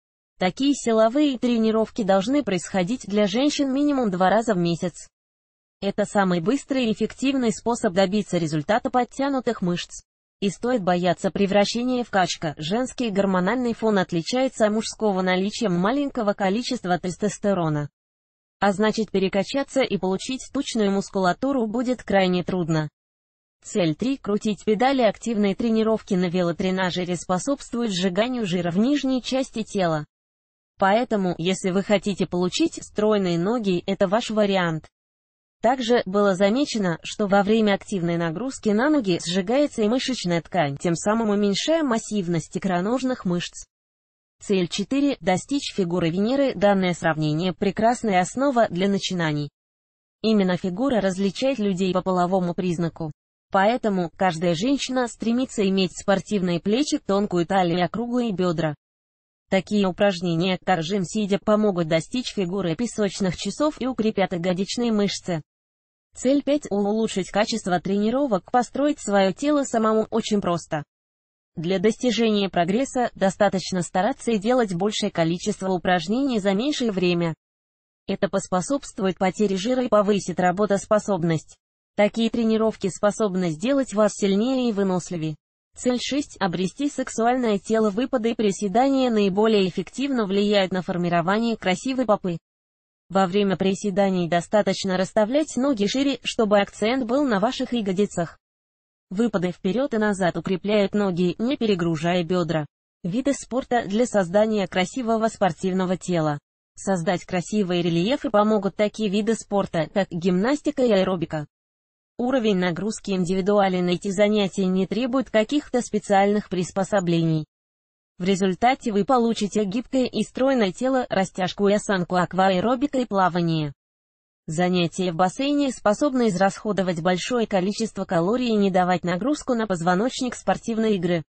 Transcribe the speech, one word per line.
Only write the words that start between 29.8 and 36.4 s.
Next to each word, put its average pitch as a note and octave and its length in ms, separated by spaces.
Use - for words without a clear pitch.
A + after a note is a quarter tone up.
Поэтому, G3 600
если F#3 320
вы F#3+ 100
хотите G3 460
получить F3+ 560
стройные G3+ 560
ноги, G3 480
это G3 200
ваш G#3+ 220
вариант. F#3+ 580
Также A#3+ 460
было G3 300
замечено, G3+ 640